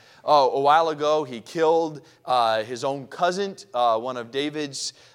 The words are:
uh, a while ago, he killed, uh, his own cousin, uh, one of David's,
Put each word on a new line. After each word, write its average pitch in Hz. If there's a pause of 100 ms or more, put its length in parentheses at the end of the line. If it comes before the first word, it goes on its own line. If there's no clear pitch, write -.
(240)
uh, 139
a 135
while 156
ago, 151
he 127
killed, 160 (240)
uh, 113
his 117
own 139
cousin, 185 (180)
uh, 120
one 127
of 117
David's, 147 (220)